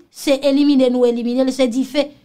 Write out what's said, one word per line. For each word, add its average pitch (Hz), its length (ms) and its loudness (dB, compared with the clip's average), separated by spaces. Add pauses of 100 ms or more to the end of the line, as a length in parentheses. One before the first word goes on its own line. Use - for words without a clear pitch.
(100)
c'est 277 340 -2
éliminer 277 460 2
nous, 247 140 0
éliminer, 240 480 0
c'est 262 160 0
dit 254 160 -2
fait. 294 280 -4 (120)